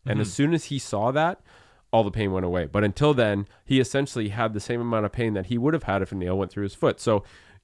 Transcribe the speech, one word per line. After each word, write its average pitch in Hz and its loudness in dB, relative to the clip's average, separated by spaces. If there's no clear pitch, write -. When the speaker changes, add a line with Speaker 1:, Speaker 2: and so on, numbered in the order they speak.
Speaker 1:
And 113 0
as 107 0
Speaker 2:
Mm-hmm. 92 -10
Speaker 1:
soon 143 4
as 160 0
he 143 -6
saw 110 -2
that, 160 0
all 113 4
the 101 -2
pain 101 0
went 92 0
away. 87 0
But 101 2
until 147 2
then, 104 2
he 131 4
essentially 127 -2
had 110 -2
the 104 -6
same 120 -4
amount 113 0
of - -6
pain 113 0
that 92 -2
he 120 -4
would 131 2
have 160 -2
had 95 0
if 92 -6
a 98 -6
nail 92 -2
went 98 -2
through 101 -4
his 98 -6
foot. - 0
So 104 2